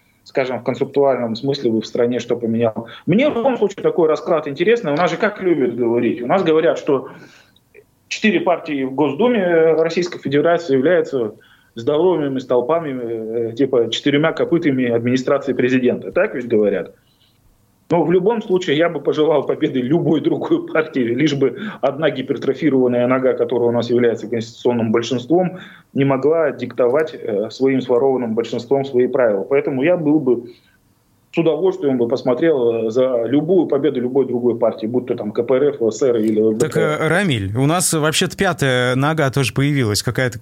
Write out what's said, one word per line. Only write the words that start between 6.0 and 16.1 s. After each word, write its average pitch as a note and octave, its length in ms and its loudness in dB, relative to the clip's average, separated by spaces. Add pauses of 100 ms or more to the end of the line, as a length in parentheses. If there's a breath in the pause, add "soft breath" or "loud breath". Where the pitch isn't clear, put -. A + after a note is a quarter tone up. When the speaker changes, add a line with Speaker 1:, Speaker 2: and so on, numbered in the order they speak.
Speaker 1:
У A#2+ 60 -4
нас F#3 160 2
говорят, D#3+ 340 2
что - 300 -2 (960 loud breath)
четыре F#3+ 320 0
партии D#3 460 -2
в C3 100 -6
Госдуме E3 800 2
Российской E3 480 -2
Федерации D3 540 0
являются C3+ 600 0 (400 soft breath)
здоровыми D3 640 0
столпами, A#2+ 1120 -2
э, A2 60 -8
типа B2 360 0
четырьмя D3 420 0
копытами C3 580 0
администрации B2+ 640 0
президента. B2 580 0